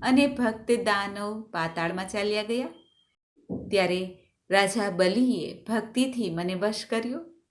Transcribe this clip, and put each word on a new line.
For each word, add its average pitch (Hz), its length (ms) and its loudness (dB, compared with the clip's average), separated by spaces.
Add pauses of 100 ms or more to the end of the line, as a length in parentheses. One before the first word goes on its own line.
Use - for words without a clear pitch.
અને 262 240 6
ભક્ત 240 440 -2
દાનવ 208 720 0
પાતાળમાં 170 640 -4
ચાલ્યા 208 340 -2
ગયા. 233 260 -2 (1000)
ત્યારે 185 480 0 (320)
રાજા 196 400 2
બલિએ 196 760 2
ભક્તિથી 233 640 -2
મને 175 240 -2
વશ 214 360 -2
કર્યો. 233 300 -4 (300)